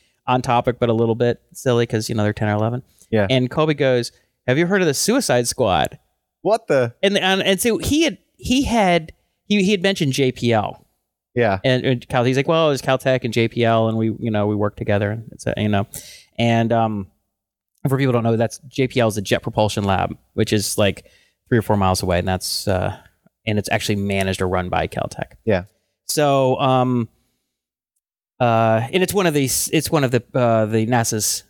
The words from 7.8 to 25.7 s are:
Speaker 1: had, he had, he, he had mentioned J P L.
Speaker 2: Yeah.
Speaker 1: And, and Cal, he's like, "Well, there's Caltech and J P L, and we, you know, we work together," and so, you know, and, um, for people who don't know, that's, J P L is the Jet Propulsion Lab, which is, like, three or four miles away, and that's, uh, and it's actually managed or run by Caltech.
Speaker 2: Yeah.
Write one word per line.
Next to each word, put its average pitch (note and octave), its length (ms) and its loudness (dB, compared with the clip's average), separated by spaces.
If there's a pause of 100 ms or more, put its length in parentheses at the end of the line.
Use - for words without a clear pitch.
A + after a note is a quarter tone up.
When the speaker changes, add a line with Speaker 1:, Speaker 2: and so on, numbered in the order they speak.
Speaker 1:
had, B3+ 140 -2 (200)
he B3+ 260 0
had, F#3 480 0 (340)
he, G#3 180 2
he F#3+ 80 2
had G3 120 0
mentioned F3+ 300 0
J C3 180 2
P A#2+ 220 0
L. G#2 260 -2 (560)
Speaker 2:
Yeah. A2 280 2
Speaker 1:
And, B2+ 200 0
and B2 260 -2
Cal, B2+ 160 0
he's B2+ 120 0
like, C#3+ 100 0
"Well, E3 200 2
there's C#3 160 0
Caltech C3 400 0
and A2+ 100 -4
J A2+ 140 2
P A#2 180 -2
L, A2+ 240 2
and A2+ 80 -2
we, A2+ 220 0
you A#2+ 100 -4
know, G#2 160 0
we G#2+ 100 0
work G#2 200 -2
together," G#2 340 -2
and A2+ 320 -10
so, - 160 -4
you G#2+ 120 0
know, G#2 180 0 (500)
and, A#2 340 2
um, A2 360 0 (840)
for C3 80 2
people C3+ 120 0
who - 20 2
don't A#2+ 120 2
know, A#2 140 2
that's, A2+ 300 -2
J C3 200 -2
P - 120 -2
L A2+ 80 4
is G#2 80 -2
the G#2+ 80 -4
Jet G2 180 -2
Propulsion G#2+ 420 -2
Lab, F#2+ 320 0 (200)
which G#2+ 180 0
is, G#2 240 -2
like, G2 320 0 (400)
three B2 80 4
or G#2+ 60 2
four G#2+ 120 0
miles F#2+ 280 0
away, F2+ 160 0
and F#2 80 -2
that's, - 400 -4
uh, G2 280 -2 (520)
and G#2+ 100 0
it's G2+ 140 -2
actually A2 240 -2
managed G2 480 -2
or F#2 40 0
run F#2 220 -2
by E2+ 180 -2
Caltech. - 440 -8 (120)
Speaker 2:
Yeah. F#2+ 200 0 (420)